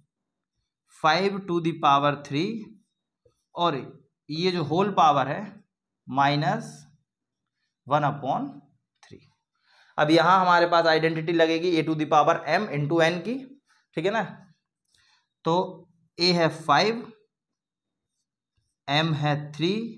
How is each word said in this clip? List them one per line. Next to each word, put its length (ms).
फ़ाइव 320
to 120
the 100
power 300
three 240
और 200
ये 220
जो 140
होल 340
पावर 300
है 120
minus 640
वन 180
upon 420
three। 180
अब 120
यहाँ 300
हमारे 260
पास 200
आइडेंटिटी 460
लगेगी 440
a 120
to 100
the 140
power 240
m 120
into 240
n 180
की। 140
ठीक 80
है 80
ना, 100
तो 100
a 140
है 160
फ़ाइव, 580
m 260
है 220
थ्री, 200